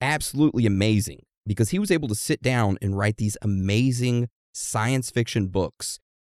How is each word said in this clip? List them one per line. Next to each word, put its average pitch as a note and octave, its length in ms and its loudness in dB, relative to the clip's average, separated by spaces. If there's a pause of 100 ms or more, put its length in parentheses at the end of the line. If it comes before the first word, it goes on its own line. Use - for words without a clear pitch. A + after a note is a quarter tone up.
absolutely C#3+ 640 0
amazing G2+ 560 2 (260)
because G#2 220 0
he F3+ 100 -2
was G3+ 120 2
able D3+ 180 2
to G#2 60 -2
sit - 260 -2
down A#2 400 2
and G2 160 0
write G#2 180 2
these G#2 260 -2
amazing A#2+ 840 0 (260)
science B2 560 -2
fiction A2+ 380 0
books - 540 -6 (200)